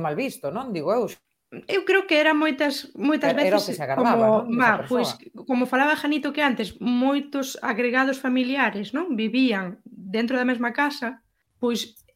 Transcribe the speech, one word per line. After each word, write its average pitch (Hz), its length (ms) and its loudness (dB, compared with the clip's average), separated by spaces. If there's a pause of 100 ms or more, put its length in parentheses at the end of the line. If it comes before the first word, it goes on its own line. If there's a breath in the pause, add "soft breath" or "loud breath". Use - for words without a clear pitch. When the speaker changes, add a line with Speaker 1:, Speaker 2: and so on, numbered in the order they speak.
Speaker 1:
mal 156 140 -2
visto, 220 360 -6
non? 254 220 -8
Digo 160 180 -2
eu. 240 140 0 (640)
Speaker 2:
Eu 381 180 0
creo 381 180 2
que 330 160 2
era 311 160 4
moitas, 302 600 -2
moitas 226 360 2
Speaker 1:
Era, - 140 0
era 196 100 4
o 196 40 2
Speaker 2:
veces 190 120 -6
Speaker 1:
que 175 60 -8
se 151 60 -4
agardaba, 233 280 2
Speaker 2:
como, 226 120 4 (200)
Speaker 1:
non? 233 80 -4
Desa 240 60 0
Speaker 2:
va, 240 120 6 (180)
pois, 240 280 0
Speaker 1:
persoa. - 300 -20
Speaker 2:
como 254 180 2
falaba 285 320 2
Janito 294 380 -2
que 302 100 0
antes, 220 360 -2
moitos 262 800 0
agregados 262 600 0
familiares, 254 720 0
non? 311 240 -4
Vivían 214 680 0
dentro 220 520 -4
da 247 80 0
mesma 240 280 -2
casa, 285 480 -4 (400)
pois 240 360 -2 (180)